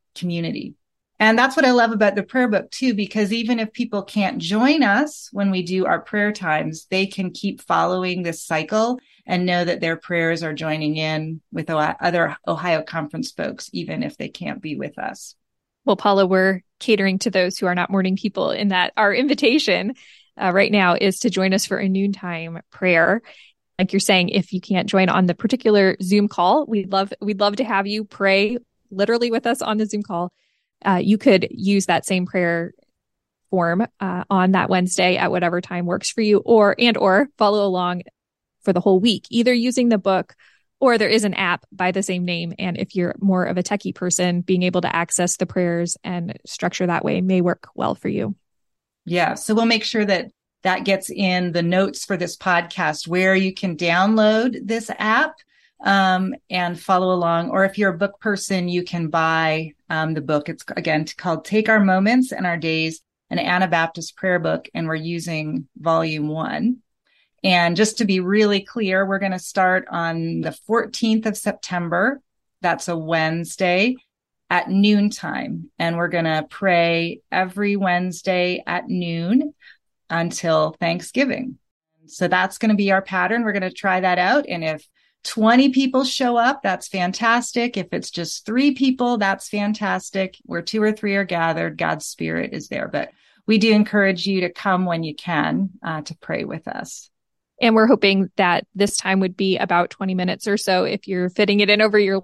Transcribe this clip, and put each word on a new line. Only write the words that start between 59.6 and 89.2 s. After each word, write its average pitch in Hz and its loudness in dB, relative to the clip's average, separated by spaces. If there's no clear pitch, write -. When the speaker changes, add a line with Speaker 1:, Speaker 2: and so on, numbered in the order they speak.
Speaker 1:
um, 160 -2
the 156 -4
book. 147 -2
It's, - -10
again, 156 -2
called 160 -4
Take 220 0
Our 220 4
Moments 208 2
and 185 -6
Our 170 -2
Days, 160 -2
an - -2
Anabaptist 170 -2
prayer 180 0
book. 160 -2
And 165 -4
we're 160 -4
using 160 -6
volume 160 0
one. 190 -2
And 175 4
just 214 2
to 233 0
be 190 2
really 202 2
clear, 196 -2
we're 190 -2
gonna 190 -4
start 185 0
on 165 -4
the 160 -4
fourteenth 220 -2
of 208 -4
September. 185 -2
That's 170 0
a 170 -2
Wednesday 170 0
at 175 0
noontime. 202 0
And 170 -2
we're 170 -2
gonna 160 -2
pray 170 0
every 190 -2
Wednesday 180 0
at 175 -4
noon 180 -2
until 165 0
Thanksgiving. 240 -4
So 180 -4
that's 180 -2
gonna 220 2
be 196 0
our 190 2
pattern. 190 -2
We're 208 -2
gonna 185 -4
try 185 -2
that 180 2
out. 254 2
And 170 -6
if 156 -6
twenty 240 4
people 262 0
show 247 -2
up, 254 0
that's 190 -4
fantastic. 233 -2
If 180 -6
it's 180 -6
just - -10
three 262 2
people, 254 0
that's 196 -2